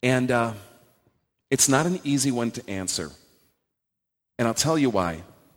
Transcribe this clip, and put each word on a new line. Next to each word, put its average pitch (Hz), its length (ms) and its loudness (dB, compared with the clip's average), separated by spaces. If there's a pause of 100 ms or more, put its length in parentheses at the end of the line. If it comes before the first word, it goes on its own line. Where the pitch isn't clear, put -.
And, 127 280 2
uh, 117 220 2 (960)
it's - 180 2
not 143 180 2
an 180 180 -2
easy 139 260 0
one 120 200 -2
to - 180 -12
answer. 92 440 -6 (1300)
And 120 80 2
I'll 117 80 0
tell 160 220 0
you 139 140 2
why. 87 320 -2 (340)